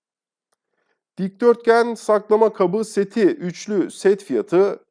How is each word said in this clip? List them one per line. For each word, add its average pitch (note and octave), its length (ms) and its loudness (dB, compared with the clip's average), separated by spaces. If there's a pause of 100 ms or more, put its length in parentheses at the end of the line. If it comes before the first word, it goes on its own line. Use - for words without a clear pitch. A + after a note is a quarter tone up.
(1160)
Dikdörtgen A#3 760 0
saklama G#3+ 600 0
kabı G3+ 300 -2
seti G3+ 420 -2
üçlü F3 680 -4
set G3 320 -2
fiyatı E3+ 560 -2 (120)